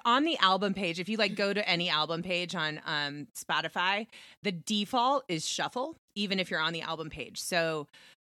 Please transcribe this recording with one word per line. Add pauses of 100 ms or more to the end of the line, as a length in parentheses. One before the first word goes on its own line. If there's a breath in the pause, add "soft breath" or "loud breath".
on
the
album
page,
if
you,
like,
go
to
any
album
page
on,
um,
Spotify, (380 loud breath)
the
default
is
shuffle, (180)
even
if
you're
on
the
album
page.
So, (520 loud breath)